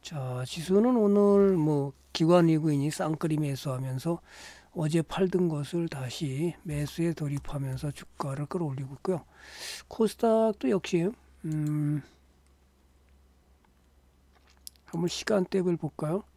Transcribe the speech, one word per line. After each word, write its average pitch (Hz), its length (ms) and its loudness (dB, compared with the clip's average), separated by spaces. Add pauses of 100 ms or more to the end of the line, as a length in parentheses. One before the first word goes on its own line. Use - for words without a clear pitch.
자, 127 440 -8
지수는 202 520 2
오늘 202 580 6
뭐 147 380 2 (200)
기관 165 360 6
외국인이 151 420 2
쌍끌이 156 460 -2
매수하면서 135 840 -4 (560)
어제 160 260 0
팔던 180 460 0
것을 160 400 -2
다시 139 760 -4
매수에 156 500 -4
돌입하면서 143 800 -6
주가를 143 560 -8
끌어올리고 139 480 -6
있고요. 175 280 -4 (640)
코스닥도 220 840 0
역시, 180 400 0 (360)
음, 151 580 -2 (2750)
한번 170 220 -4
시간대별 180 720 0
볼까요? 160 460 -6 (140)